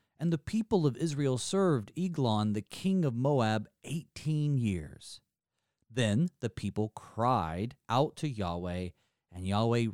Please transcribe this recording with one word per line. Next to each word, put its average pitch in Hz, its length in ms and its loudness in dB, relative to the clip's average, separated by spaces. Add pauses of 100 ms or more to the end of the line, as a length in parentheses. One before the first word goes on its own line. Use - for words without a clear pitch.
(200)
And 165 140 0
the 165 60 0
people 208 480 0
of 123 100 0
Israel 143 400 0
served 160 580 0
Eglon, 117 600 2
the 107 80 -2
king 190 420 0
of 127 100 0
Moab, 117 540 2 (160)
eighteen 147 720 -2
years. 92 640 -2 (720)
Then 117 380 2 (120)
the 120 80 -2
people 104 460 -4
cried 110 800 0 (160)
out 135 260 0
to 156 140 -4
Yahweh, 90 600 -4 (400)
and 90 160 -8
Yahweh 113 460 2